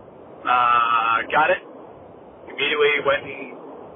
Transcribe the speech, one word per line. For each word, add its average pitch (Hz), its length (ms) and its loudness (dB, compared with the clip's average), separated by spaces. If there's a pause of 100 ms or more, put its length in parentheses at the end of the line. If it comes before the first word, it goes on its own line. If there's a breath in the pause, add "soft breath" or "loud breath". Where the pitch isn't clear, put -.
(420)
Uh, 117 880 2
got 151 240 4
it. - 80 -2 (880)
Immediately 147 440 2 (120)
went 139 160 2
and - 160 -12 (580)